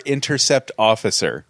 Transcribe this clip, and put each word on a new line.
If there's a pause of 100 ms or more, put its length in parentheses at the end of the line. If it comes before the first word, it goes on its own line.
intercept
officer.